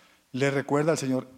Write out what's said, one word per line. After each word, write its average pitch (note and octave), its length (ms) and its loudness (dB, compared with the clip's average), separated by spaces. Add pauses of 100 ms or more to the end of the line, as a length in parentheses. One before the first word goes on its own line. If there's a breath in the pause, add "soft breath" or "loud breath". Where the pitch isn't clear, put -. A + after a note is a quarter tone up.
(320 soft breath)
le C3+ 180 0
recuerda C#3+ 400 0
al D3 80 2
Señor, C3 400 -2